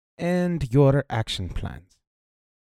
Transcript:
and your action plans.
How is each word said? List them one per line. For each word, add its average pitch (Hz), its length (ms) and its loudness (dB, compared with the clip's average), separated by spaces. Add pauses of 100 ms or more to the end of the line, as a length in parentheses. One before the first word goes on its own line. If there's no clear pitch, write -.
(180)
and 175 520 -2
your 139 380 4
action 110 400 -6
plans. - 480 -10 (640)